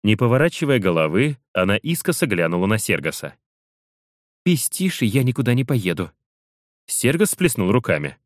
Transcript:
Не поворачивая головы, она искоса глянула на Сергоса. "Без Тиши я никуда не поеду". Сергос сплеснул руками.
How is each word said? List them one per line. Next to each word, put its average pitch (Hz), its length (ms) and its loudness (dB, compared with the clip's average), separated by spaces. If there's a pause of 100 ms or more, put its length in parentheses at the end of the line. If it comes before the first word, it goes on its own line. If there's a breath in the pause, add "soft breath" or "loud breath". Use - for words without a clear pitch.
Не 107 120 4
поворачивая 131 640 2
головы, 92 580 0 (160)
она 95 240 2
искоса 165 500 -2
глянула 87 400 0
на 110 100 2
Сергоса. 76 580 -4 (1080)
"Без 170 240 2
Тиши 175 360 -2
я 120 180 2
никуда 123 300 0
не 131 100 0
поеду". 95 480 -2 (760)
Сергос 165 460 0
сплеснул 104 400 0
руками. 78 540 0